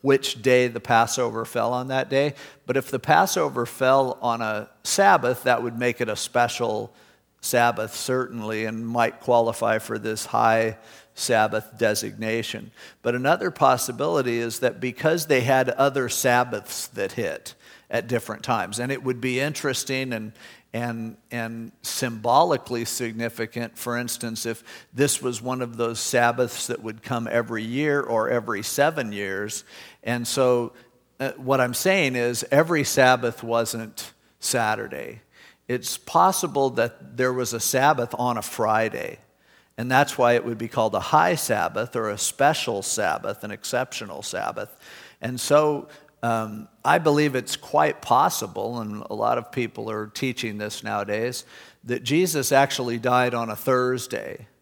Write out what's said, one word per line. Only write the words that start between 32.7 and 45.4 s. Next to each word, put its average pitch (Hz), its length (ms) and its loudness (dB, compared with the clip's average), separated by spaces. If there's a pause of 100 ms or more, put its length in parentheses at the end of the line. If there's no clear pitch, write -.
Sabbath 127 580 4
wasn't 113 720 -4 (260)
Saturday. 107 840 -2 (460)
It's 123 300 -4
possible 165 760 2
that 117 460 -4
there 127 160 2
was 123 200 -4
a 113 60 -4
Sabbath 131 580 2
on 123 200 0
a 107 40 -4
Friday, 110 800 -2 (580)
and 123 140 -4
that's 139 260 4
why 120 160 6
it 120 120 2
would 117 120 -4
be 113 120 -8
called 110 260 0
a 95 60 0
high 165 340 4
Sabbath 107 600 -2
or 110 120 -2
a 104 80 -4
special 135 640 0
Sabbath, - 600 -4
an 107 80 -10
exceptional 104 720 -6
Sabbath. - 500 -6 (460)
And 123 200 -6
so, 147 500 2 (340)